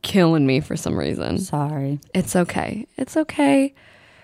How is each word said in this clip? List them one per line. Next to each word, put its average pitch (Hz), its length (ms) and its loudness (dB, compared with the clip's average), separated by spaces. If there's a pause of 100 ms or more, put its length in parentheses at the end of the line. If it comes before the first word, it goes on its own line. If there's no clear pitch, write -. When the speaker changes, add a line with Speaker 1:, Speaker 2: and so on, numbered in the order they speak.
Speaker 1:
killing 165 440 4
me 131 140 4
for - 160 -6
some - 220 -4
reason. - 400 -2
Speaker 2:
Sorry. 147 600 -4 (160)
Speaker 1:
It's 190 220 -2
okay. 180 500 -2 (120)
It's - 180 -6
okay. 277 560 2 (520)